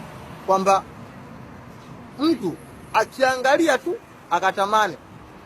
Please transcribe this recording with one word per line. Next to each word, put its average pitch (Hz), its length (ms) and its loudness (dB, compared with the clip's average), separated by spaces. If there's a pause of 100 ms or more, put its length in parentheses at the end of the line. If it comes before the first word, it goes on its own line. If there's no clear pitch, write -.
(480)
Kwamba 190 360 4 (1400)
mtu 247 360 0 (380)
akiangalia 262 840 2
tu 349 180 -6 (360)
akatamani, 190 680 2 (480)